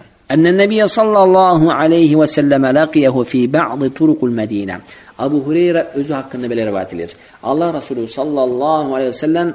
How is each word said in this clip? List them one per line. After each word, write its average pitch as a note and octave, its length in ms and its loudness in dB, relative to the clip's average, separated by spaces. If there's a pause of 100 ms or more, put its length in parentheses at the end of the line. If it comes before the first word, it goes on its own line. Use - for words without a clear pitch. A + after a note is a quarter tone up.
(320)
ənnə E3 240 4
Nəbiyyə G#3 320 2
sallallahu F#3 840 4
aleyhi D#3+ 420 2
və D#3 160 4
səlləmə C#3 460 2
ləqiyyəhu D3 500 2
fi B2+ 140 -2 (100)
ba'di C#3 400 -2
turuqul D3 400 0
Mədinə. G#2 460 -4 (400)
Abu C3+ 260 -2
Hureyra E3 380 0 (160)
özü C#3+ 160 -4
haqqında B2+ 340 -8
belə A#2 220 -4
rivayət F#2+ 260 -6
edir. E2+ 200 -10 (280)
Allah D#3 300 -2
Rasulü C3 340 -8
sallallahu C#3 880 -2
aleyhi C3 160 -2
və - 80 -12
səlləm E3 360 -2